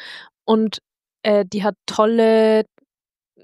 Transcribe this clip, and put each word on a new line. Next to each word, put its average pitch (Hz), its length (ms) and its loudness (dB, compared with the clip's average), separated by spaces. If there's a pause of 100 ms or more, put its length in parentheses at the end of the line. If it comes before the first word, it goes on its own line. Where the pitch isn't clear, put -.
(440)
und, 220 360 -2 (440)
äh, 208 240 0
die 190 160 -6
hat 202 120 -4 (100)
tolle 220 800 2 (800)